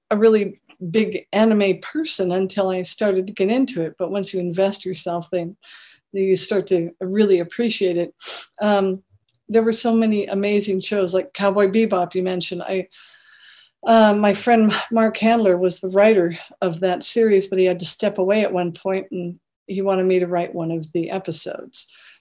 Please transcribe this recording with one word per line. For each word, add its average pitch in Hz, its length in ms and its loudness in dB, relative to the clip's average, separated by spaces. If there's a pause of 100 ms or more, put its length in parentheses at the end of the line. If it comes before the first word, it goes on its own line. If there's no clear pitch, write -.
(120)
a 214 60 0
really 214 420 2 (320)
big 190 420 -2
anime 208 480 4
person 302 500 -4
until 190 380 -2
I 185 120 -2
started 190 460 -2
to 208 60 -12
get 196 160 0
into 247 340 0
it. 156 140 -8
But 180 140 -4
once 196 220 -6
you 190 60 -4
invest 180 460 -2
yourself, 175 460 -6
then 175 240 -4 (580)
you 190 220 0
start 185 320 -2
to 170 240 0 (100)
really 196 380 2
appreciate 185 580 -2
it. 170 160 -4 (480)
Um, 196 400 0 (480)
there 226 140 2
were 226 80 2
so 226 240 0
many 214 320 2
amazing 202 540 0
shows, 190 320 -2
like 185 200 -2
Cowboy 202 340 2
Bebop 190 480 0
you 185 80 -2
mentioned. 185 400 -4
I, 185 240 -6 (960)
uh, 220 280 6
my 208 200 2
friend 220 400 4 (180)
Mark 220 260 2
Handler 220 400 4
was 180 220 0
the 190 100 -8
writer 190 480 4 (240)
of 170 180 -2
that 180 240 -2
series, 208 440 2
but 185 120 -2
he 185 60 4
had 180 140 0
to 175 60 -8
step 208 320 -4
away 202 260 2
at 185 100 -2
one 180 180 -2
point, 190 400 -6
and 175 260 -8 (300)
he 196 140 -4
wanted 190 240 0
me 185 140 2
to 180 80 0
write 175 280 -4
one 165 160 -4
of 160 220 -6
the 165 180 -4
episodes. - 800 -10 (300)